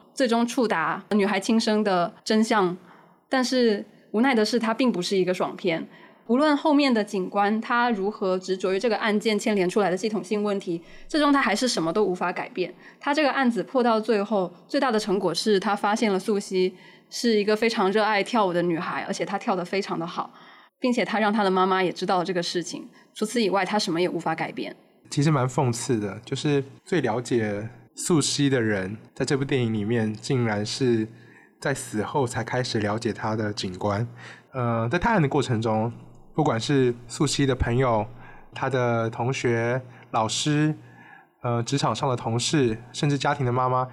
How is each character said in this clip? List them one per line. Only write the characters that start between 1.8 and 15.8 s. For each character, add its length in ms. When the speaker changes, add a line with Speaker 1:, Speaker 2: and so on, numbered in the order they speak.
Speaker 1:
的 400
真 220
相， 320
但 140
是 420
无 80
奈 120
的 120
是 160
它 120
并 200
不 100
是 140
一 80
个 100
爽 220
片。 320
无 120
论 180
后 160
面 200
的 100
警 260
官 320
他 300
如 200
何 280
执 180
着 160
于 60
这 100
个 80
案 220
件 200
牵 160
连 140
出 120
来 100
的 60
系 120
统 140
性 200
问 180
题， 200
最 120
终 120
他 100
还 120
是 140
什 140
么 100
都 100
无 120
法 180
改 180
变。 220
他 120
这 100
个 80
案 200
子 120
破 200
到 180
最 220
后， 280
最 120
大 100
的 80
成 200
果 160
是 260
他 160
发 200